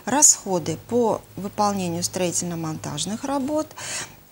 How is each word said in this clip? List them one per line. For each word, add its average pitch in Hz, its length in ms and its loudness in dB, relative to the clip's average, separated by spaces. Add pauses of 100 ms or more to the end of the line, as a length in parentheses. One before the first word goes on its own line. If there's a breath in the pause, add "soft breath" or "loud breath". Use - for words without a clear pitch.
расходы 180 720 2 (120)
по 233 320 2 (160)
выполнению 190 680 0
строительно-монтажных 170 1200 -2
работ, 285 440 0 (640 loud breath)